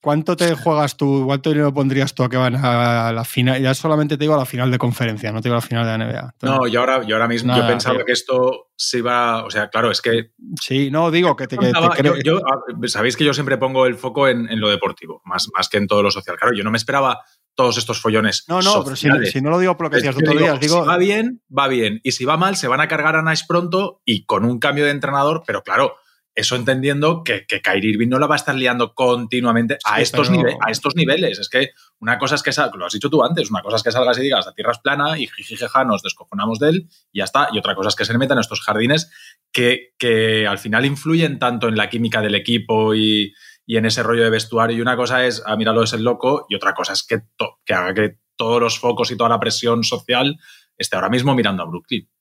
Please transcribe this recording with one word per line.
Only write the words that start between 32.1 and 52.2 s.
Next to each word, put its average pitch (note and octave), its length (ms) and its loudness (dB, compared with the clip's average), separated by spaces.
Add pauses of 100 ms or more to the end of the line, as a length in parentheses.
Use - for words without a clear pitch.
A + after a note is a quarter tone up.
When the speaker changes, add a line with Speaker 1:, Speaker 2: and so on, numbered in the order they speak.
Speaker 2:
cosa C3+ 160 -2
es C#3+ 80 -2
que C#3 100 -2
sal-, C3 220 0
lo F2+ 140 -8
has F2 60 -8
dicho C3+ 180 -4
tú C#3+ 120 4
antes, C3 280 -2
una G2+ 100 -4
cosa G#2+ 140 -4
es A2 80 -2
que A#2 80 0
salgas B2 260 2
y C3 60 -2
digas, B2 240 0
"La - 60 -16
tierra G#2+ 180 -4
es A#2 80 -6
plana", C#3+ 400 -2
y A#2 80 -4
jiji, - 300 -14
jaja, C3 260 -2
nos G#2+ 180 0
descojonamos G#2+ 560 -6
de D3 120 2
él, E3+ 200 0 (220)
y G2 80 -6
ya F#2+ 60 -2
está. C#3 260 0
Y G#2+ 80 -2
otra F#2+ 160 -2
cosa G2 140 -2
es - 60 -2
que G#2+ 100 -2
se A#2 120 0
metan C3 220 2
en - 20 0
estos G#2 200 -6
jardines A#2+ 500 0 (400)
que, B2 480 0
que A2 480 2
al G2+ 100 -2
final A#2 300 0
influyen D3+ 500 0
tanto B2 300 -2
en A2 80 0
la G#2 120 0
química A2+ 320 -2
del G#2 140 0
equipo A2 600 0
y, G#2+ 360 2 (360)
y A2+ 100 -2
en A2 80 2
ese A2+ 160 0
rollo A#2 220 2
de A2+ 80 4
vestuario. A2+ 440 0
Y A#2 60 -2
una B2 160 0
cosa B2 300 0
es, A2+ 180 -4
"Ah, A2 100 -2
míralo, A2 280 2
es A2+ 100 0
el A2 100 -4
loco", B2 460 0
y G#2 60 -2
otra F#2+ 180 -2
cosa F#2+ 200 -6
es F#2+ 120 -2
que A#2 140 -2 (180)
to-, - 260 -8
que G2+ 120 -2
haga F2+ 180 -2
que G#2 240 0 (180)
todos A#2+ 240 0
los A#2 200 0
focos A#2+ 320 -2
y A2+ 60 -6
toda A2+ 120 2
la A2+ 100 2
presión A#2 440 0
social B2+ 560 -2 (400)
esté - 160 -4
ahora F#2+ 140 0
mismo B2+ 260 2
mirando G2+ 260 0
a E2 60 -8
Brooklyn. F2 420 -8 (120)